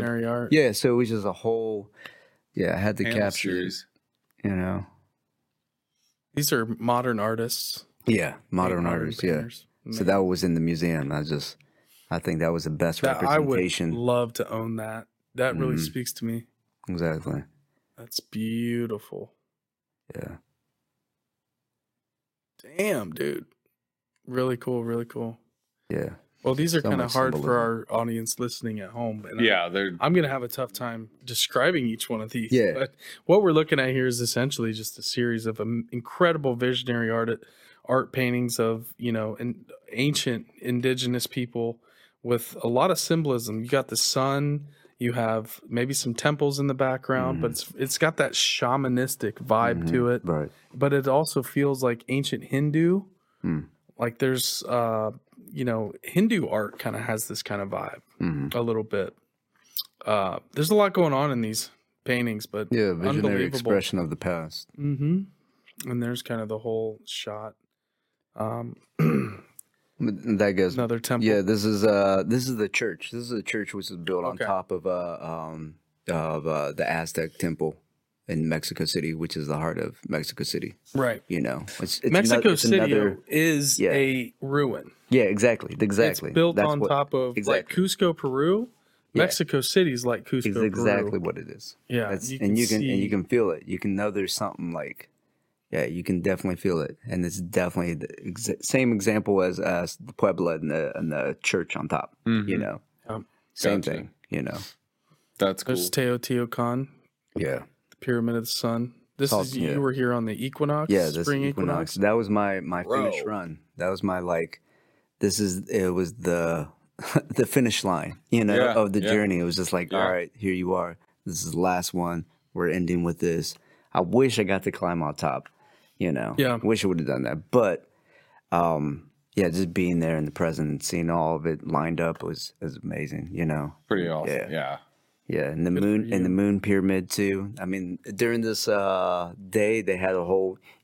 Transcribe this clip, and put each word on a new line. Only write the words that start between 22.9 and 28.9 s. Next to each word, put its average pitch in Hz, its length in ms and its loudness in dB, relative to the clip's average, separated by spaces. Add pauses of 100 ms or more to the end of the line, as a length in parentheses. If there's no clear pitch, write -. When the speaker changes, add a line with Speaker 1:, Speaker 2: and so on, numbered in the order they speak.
Speaker 1:
dude. 73 340 -6 (840)
Really 127 300 -2
cool, 123 260 -4
really 117 220 -2
cool. 117 340 -8 (500)
Speaker 2:
Yeah. - 220 -4 (320)
Speaker 1:
Well, 131 120 0
these 165 180 0
are 156 80 2
Speaker 2:
So - 80 0
Speaker 1:
kinda 131 160 0
Speaker 2:
much 120 80 -6
Speaker 1:
hard 131 200 2
for - 60 -2
Speaker 2:
symbolism. 123 220 2
Speaker 1:
our 113 280 -2
audience 113 500 -2
listening 117 400 -6
at 95 120 -12